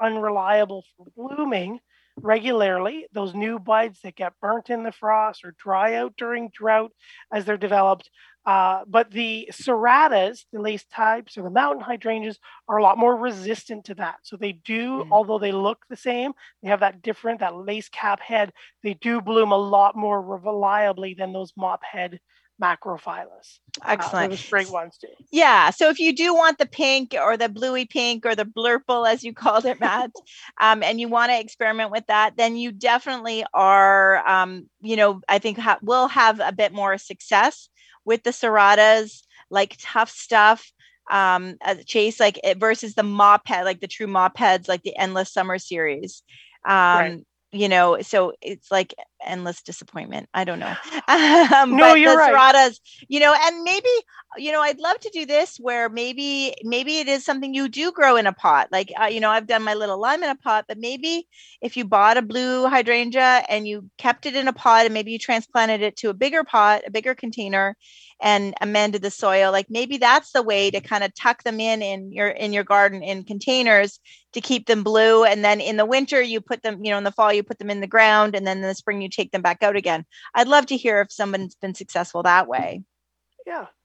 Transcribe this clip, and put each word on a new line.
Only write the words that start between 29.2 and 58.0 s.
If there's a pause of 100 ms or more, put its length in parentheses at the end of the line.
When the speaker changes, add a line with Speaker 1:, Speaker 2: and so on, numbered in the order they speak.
Speaker 2:
you
called
it,
Matt, (240)
Speaker 1:
<laughs>
Speaker 2:
um,
and
you
wanna
experiment
with
that,
then
you
definitely
are,
um, (120)
you
know,
I
think
ha-,
will
have
a
bit
more
success (360)
with
the
serratas, (260)
like,
tough
stuff, (380)
um,
as
Chase,
like,
it,
versus
the
mop
head,
like,
the
true
mop
heads,
like
the
Endless
Summer
series. (440)
Um, (240)
Speaker 1:
Right. (280)
Speaker 2:
you
know,
so
it's
like (280)
endless
disappointment.
I
don't
know. (180)
<laughs>
Um,
Speaker 1:
No,
Speaker 2:
but
Speaker 1:
you're
Speaker 2:
the
Speaker 1:
right.
Speaker 2:
serratas, (280)
you
know,
and
maybe, (480)
you
know,
I'd
love
to
do
this
where
maybe,
maybe
it
is
something
you
do
grow